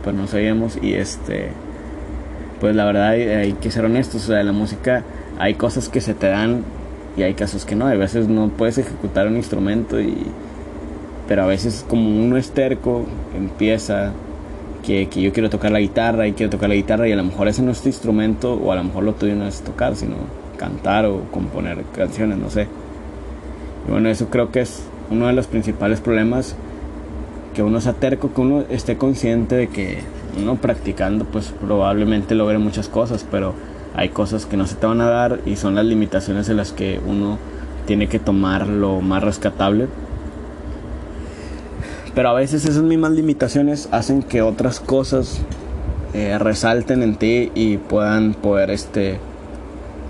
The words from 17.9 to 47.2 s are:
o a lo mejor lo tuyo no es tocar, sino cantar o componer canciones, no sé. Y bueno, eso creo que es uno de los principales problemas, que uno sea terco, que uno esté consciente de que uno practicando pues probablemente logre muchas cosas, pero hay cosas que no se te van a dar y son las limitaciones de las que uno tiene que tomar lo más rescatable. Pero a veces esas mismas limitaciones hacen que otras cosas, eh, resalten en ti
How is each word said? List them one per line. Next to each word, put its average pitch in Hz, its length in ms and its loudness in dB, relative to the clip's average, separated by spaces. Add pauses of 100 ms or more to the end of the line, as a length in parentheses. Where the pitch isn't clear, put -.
o 95 180 0
a 92 40 2
lo 90 80 0
mejor 92 200 -2
lo 107 100 2
tuyo 104 200 0
no 101 140 -2
es 98 140 -8
tocar, 120 340 -2
sino 110 220 -4 (400)
cantar 95 500 0
o 98 140 0 (100)
componer 87 520 -4 (120)
canciones, 107 420 0
no 104 140 -4
sé. 104 160 0 (1200)
Y 104 40 -2
bueno, 107 180 4
eso 110 200 0
creo 120 220 2
que 123 100 2
es - 220 -6 (260)
uno 113 160 2
de 123 80 4
los 127 140 2
principales 107 520 0
problemas, 120 560 2 (960)
que 110 100 2
uno 110 180 4
sea 120 120 2
terco, 135 400 0
que 135 80 2
uno 135 280 4
esté 123 280 -2
consciente 120 580 2
de 123 120 4
que 95 320 -6 (380)
uno 107 180 0
practicando 104 680 0
pues - 340 -4
probablemente 104 760 2
logre 107 220 4
muchas 107 300 0
cosas, 117 420 0
pero 95 240 0 (420)
hay 92 140 2
cosas 104 360 -2
que 104 120 -2
no 95 100 2
se - 80 -8
te - 100 0
van 113 160 2
a 120 80 4
dar 120 360 2
y 101 100 -2
son 101 200 0
las 104 100 4
limitaciones 101 600 0
de 110 60 2
las 104 180 0
que 95 340 -2
uno 101 320 0 (480)
tiene 104 220 2
que 113 120 0
tomar 98 480 2
lo 101 340 2
más 95 220 2
rescatable. 104 640 2 (2250)
Pero 127 160 4
a 120 40 6
veces 135 320 2
esas 151 180 4
mismas 160 280 4
limitaciones 147 800 2
hacen 131 320 2
que - 180 2
otras 110 380 2
cosas, 131 600 0 (720)
eh, 104 260 0
resalten 113 640 2
en 110 120 4
ti 117 400 2